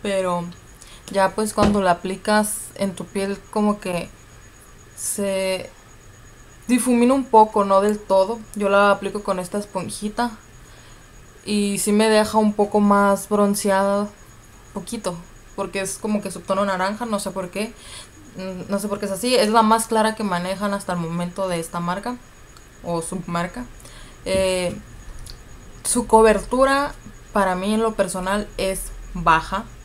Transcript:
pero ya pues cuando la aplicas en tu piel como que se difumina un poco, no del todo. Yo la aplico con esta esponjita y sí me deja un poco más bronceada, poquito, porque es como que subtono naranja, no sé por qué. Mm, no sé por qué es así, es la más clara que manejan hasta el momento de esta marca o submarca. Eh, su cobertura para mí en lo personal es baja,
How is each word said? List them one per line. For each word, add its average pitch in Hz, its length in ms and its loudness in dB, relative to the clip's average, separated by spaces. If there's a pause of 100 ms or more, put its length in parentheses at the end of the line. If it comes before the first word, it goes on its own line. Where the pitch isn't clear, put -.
pero 185 420 -2 (680)
ya 190 240 2
pues 214 200 -2
cuando 208 260 4
la 185 120 4
aplicas 208 640 0 (180)
en 196 200 -4
tu 175 100 -12
piel 196 340 -4 (120)
como 208 300 0
que 175 300 -6 (880)
se 190 760 -2 (1000)
difumina 240 460 4
un 269 100 0
poco, 214 400 4
no 196 160 4
del 208 180 2
todo. 196 400 2 (160)
Yo 202 140 0
la 202 220 6
aplico 196 320 -2
con 190 160 -2
esta 180 200 -4
esponjita 208 720 -4 (1120)
y 202 340 0
sí 208 140 0
me 214 160 6
deja 214 300 4
un 214 160 4
poco 208 260 2
más 202 480 4
bronceada, 202 800 2 (640)
poquito, 196 420 -8 (400)
porque 196 260 -6
es 190 180 -6
como 214 240 -2
que 196 80 -6
subtono 190 340 -2
naranja, 202 420 -2
no 208 140 -2
sé 202 100 -6
por 185 200 -6
qué. 214 220 -6 (640)
Mm, 185 340 -10
no 202 80 0
sé 202 100 -4
por 202 100 -4
qué 208 80 -6
es 196 60 -4
así, 240 240 0
es 214 140 4
la 226 120 4
más 220 240 2
clara 220 280 0
que 220 100 -8
manejan 190 500 -4
hasta 196 200 -6
el 175 40 -4
momento 175 500 -4
de 170 120 -2
esta 170 200 -6
marca 202 360 -4 (640)
o 170 180 -4
submarca. 170 640 -6 (600)
Eh, 185 520 0 (1080)
su 240 220 0
cobertura 254 880 4 (380)
para 190 220 2
mí 190 180 -2
en 220 100 0
lo 220 120 0
personal 190 600 -2
es 190 340 -4 (240)
baja, 170 500 0 (200)